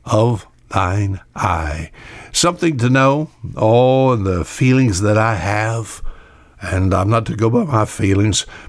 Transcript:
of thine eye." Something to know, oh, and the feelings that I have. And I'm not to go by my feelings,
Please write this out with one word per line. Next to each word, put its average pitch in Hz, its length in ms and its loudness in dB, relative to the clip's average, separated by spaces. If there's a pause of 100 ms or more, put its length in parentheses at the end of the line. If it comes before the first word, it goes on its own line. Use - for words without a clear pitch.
of 110 420 0 (220)
thine 95 540 -2 (120)
eye." 80 580 -4 (420)
Something 170 460 0
to 123 100 2
know, 139 400 2 (260)
oh, 127 560 4
and 110 140 0
the 90 180 0
feelings 127 560 2
that 104 180 2
I 110 180 0
have. 104 640 -4 (600)
And 92 340 0
I'm 95 140 0
not 113 180 0
to - 80 -4
go 113 160 0
by 226 140 0
my 110 200 0
feelings, 101 640 0 (220)